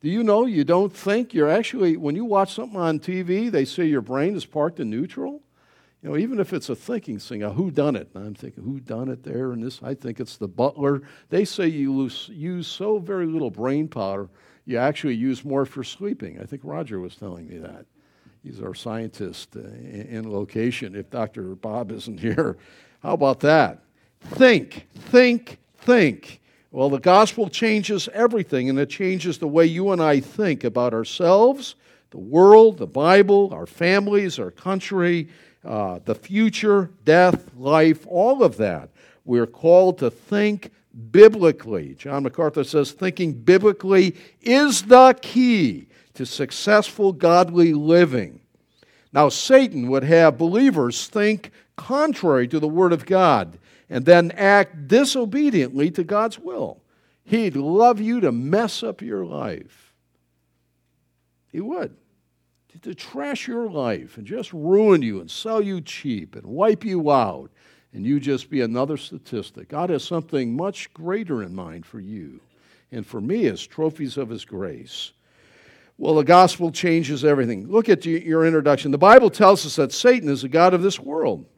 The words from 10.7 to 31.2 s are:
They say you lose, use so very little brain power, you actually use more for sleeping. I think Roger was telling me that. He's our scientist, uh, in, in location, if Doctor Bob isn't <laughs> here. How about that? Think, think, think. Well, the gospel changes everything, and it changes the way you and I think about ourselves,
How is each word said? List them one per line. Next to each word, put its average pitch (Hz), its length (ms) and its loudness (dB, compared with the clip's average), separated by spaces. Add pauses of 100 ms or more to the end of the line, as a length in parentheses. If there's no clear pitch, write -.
They 185 140 -2
say 190 240 -4
you 143 260 -4
lose, 135 380 -6
use 175 360 -10
so 208 320 -6
very 180 260 -6
little 156 260 -6
brain 139 380 -4
power, 98 400 -8 (340)
you 123 140 -6
actually 135 380 -2
use 123 280 -6
more 139 220 -4
for 131 180 -14
sleeping. 104 560 -12
I 98 60 -14
think 120 180 -16
Roger 147 380 -10
was 90 160 -16
telling 87 320 -16
me 90 80 -18
that. - 280 -20 (560)
He's 113 200 -20
our 92 120 -12
scientist, 110 840 -14
uh, - 20 -16
in, 113 500 -18
in 110 220 -12
location, 104 640 -6
if 98 140 -14
Doctor 104 460 -10
Bob 107 360 -10
isn't 107 280 -14
<laughs> - 20 -14
here. 110 340 -4 (480)
How 156 100 -4
about 139 280 0
that? 147 420 2 (380)
Think, - 720 2
think, 247 680 2 (200)
think. 196 600 0 (320)
Well, 135 180 -2
the 139 100 -2
gospel 202 500 4
changes 214 640 -2
everything, 202 560 -2
and 135 100 -2
it 139 100 -2
changes 185 500 -6
the 160 100 -6
way 165 160 4
you 180 260 -2
and 175 100 -2
I 147 200 2
think 175 420 -4
about 120 300 -2
ourselves, 196 840 2 (360)